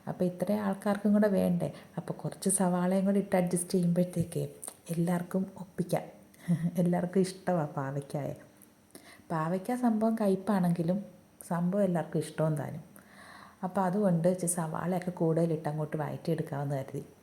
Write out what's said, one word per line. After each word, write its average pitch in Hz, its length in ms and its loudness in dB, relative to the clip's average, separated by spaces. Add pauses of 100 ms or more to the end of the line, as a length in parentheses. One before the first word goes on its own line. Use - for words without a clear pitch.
അപ്പോൾ - 160 -2
ഇത്രയും 180 360 0
ആൾക്കാർക്കും 202 520 0
കൂടെ 208 160 6
വേണ്ടേ. 180 440 2 (240)
അപ്പോൾ 170 160 -6
കുറച്ച് - 380 -4
സവാളയും 180 540 2
കൂടി 202 140 4
ഇട്ട് 196 180 2
അഡ്ജസ്റ്റ് 175 340 2
ചെയ്യുമ്പോഴത്തേക്കേ 175 760 2 (460)
എല്ലാവർക്കും 175 560 0 (100)
ഒപ്പിക്കാം. - 460 -4 (360)
<laughs> 170 420 0
എല്ലാവർക്കും 175 400 2
ഇഷ്ടമാണ് 180 480 0
പാവയ്ക്കായ. 143 640 -6 (960)
പാവയ്ക്ക 180 440 -2
സംഭവം 226 460 2
കയ്പാണെങ്കിലും 190 840 2 (440)
സംഭവം 180 360 2
എല്ലാവർക്കും 170 340 0
ഇഷ്ടവും 156 380 0
താനും. 135 240 -6 (800)
അപ്പോൾ 185 180 -2
അതുകൊണ്ട് 180 480 4
ഇച്ചിരി 185 240 0
സവാളയൊക്കെ 170 580 -2
കൂടുതലിട്ട് 165 580 2
അങ്ങോട്ട് 151 280 -4
വഴറ്റിയെടുക്കാമെന്ന് 143 800 -2
കരുതി. 135 280 -6 (180)